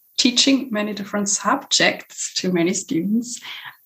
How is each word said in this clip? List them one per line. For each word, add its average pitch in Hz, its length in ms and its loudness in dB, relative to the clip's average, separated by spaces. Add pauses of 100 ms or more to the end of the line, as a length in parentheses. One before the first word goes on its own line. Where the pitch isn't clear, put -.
(160)
teaching 247 560 4
many 214 200 -2
different 202 360 -4
subjects - 1080 0
to 185 180 0
many 170 220 2
students. 202 640 -2 (460)